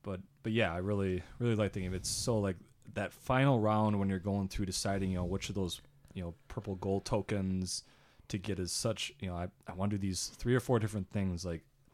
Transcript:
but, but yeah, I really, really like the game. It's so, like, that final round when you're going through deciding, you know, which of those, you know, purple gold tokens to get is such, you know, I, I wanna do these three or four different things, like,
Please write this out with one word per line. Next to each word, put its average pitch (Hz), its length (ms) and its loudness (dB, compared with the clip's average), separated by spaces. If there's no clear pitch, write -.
but, 95 160 -6
but 113 80 -2
yeah, 110 220 4
I 87 40 -4
really, 95 460 0
really 120 160 2
like 104 180 2
the 98 80 -4
game. 92 120 -2
It's 92 160 -4
so, - 300 0
like, 98 160 2
that 98 180 -2
final 131 480 4
round 107 400 4
when 98 100 2
you're 95 100 0
going 98 280 0
through 101 200 -2
deciding, 95 440 0
you 92 60 0
know, 90 80 0
which 92 240 -2
of 95 60 -6
those, 92 260 -2
you 95 100 -6
know, 85 100 -6
purple 101 280 -6
gold 98 300 0
tokens 95 800 0
to 107 80 -2
get 92 220 -4
is 90 120 -2
such, - 480 -2
you 98 100 -4
know, 87 60 -4
I, 87 120 -2
I 92 60 -10
wanna 98 180 0
do 104 60 2
these 95 380 -2
three 120 200 2
or 123 40 4
four 120 200 2
different 104 300 -2
things, 92 360 0
like, 85 180 -4